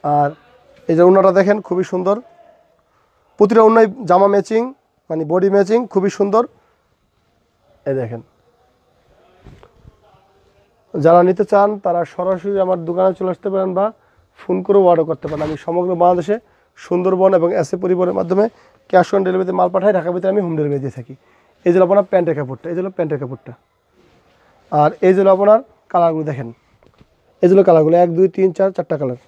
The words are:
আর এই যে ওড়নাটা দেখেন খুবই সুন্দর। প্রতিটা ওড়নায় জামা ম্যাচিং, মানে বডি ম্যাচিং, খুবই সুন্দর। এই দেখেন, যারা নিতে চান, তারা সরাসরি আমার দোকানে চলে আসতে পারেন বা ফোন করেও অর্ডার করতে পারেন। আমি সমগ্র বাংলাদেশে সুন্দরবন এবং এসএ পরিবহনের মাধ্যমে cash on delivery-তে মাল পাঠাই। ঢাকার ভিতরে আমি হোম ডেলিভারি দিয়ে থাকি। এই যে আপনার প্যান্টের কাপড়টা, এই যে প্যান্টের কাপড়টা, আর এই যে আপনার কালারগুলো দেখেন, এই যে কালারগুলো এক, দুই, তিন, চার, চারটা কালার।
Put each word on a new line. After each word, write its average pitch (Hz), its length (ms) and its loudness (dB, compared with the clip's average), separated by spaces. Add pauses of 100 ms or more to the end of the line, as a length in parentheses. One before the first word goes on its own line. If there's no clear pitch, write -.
আর 147 260 0 (600)
এই 165 80 0
যে 170 100 4
ওড়নাটা 190 320 4
দেখেন 202 180 2 (100)
খুবই 180 240 -4
সুন্দর। 185 240 -2 (1200)
প্রতিটা 226 300 4
ওড়নায় 220 220 4 (200)
জামা 180 240 4
ম্যাচিং, 220 280 0 (480)
মানে 160 220 -6
বডি 185 240 0
ম্যাচিং, 202 240 2 (140)
খুবই 190 240 -2
সুন্দর। 202 260 0 (1500)
এই 135 120 -4
দেখেন, 117 200 -10 (2750)
যারা 165 260 4 (100)
নিতে 185 220 -2
চান, 202 180 2 (160)
তারা 175 160 -2 (120)
সরাসরি 185 380 -6 (140)
আমার 185 140 -4 (100)
দোকানে 185 300 0
চলে 185 140 -4
আসতে - 200 -10
পারেন 190 240 -2
বা 196 80 0 (560)
ফোন 185 240 -4
করেও 202 240 4
অর্ডার 165 200 2
করতে 160 200 -8
পারেন। 151 180 -6
আমি 156 80 -6 (100)
সমগ্র 175 240 -4 (140)
বাংলাদেশে 180 320 0 (500)
সুন্দরবন 185 540 0
এবং 170 100 0 (120)
এসএ 151 220 -6
পরিবহনের 180 360 -2
মাধ্যমে 190 260 0 (460)
cash 180 240 4
on 196 100 0
delivery-তে 185 340 -4
মাল 180 140 0
পাঠাই। 190 240 0
ঢাকার 170 180 -4
ভিতরে 185 180 -4
আমি 208 120 0
হোম 170 140 -6
ডেলিভারি 143 240 -4
দিয়ে 135 140 -10
থাকি। 131 160 -18 (520)
এই 180 80 2
যে 180 40 2 (100)
আপনার 196 240 2
প্যান্টের 170 260 0
কাপড়টা, 131 340 -10
এই 165 60 -8
যে 185 40 -6 (160)
প্যান্টের 151 240 -6
কাপড়টা, 131 320 -14 (1300)
আর 151 80 4 (180)
এই 185 80 6
যে 196 60 0 (140)
আপনার 208 240 4 (320)
কালারগুলো 165 380 0
দেখেন, 127 180 -10 (960)
এই 180 60 4
যে 185 40 4 (140)
কালারগুলো 160 360 4
এক, 170 140 0
দুই, 185 180 2
তিন, 190 220 0
চার, 196 200 0
চারটা 165 240 -6
কালার। 123 260 -8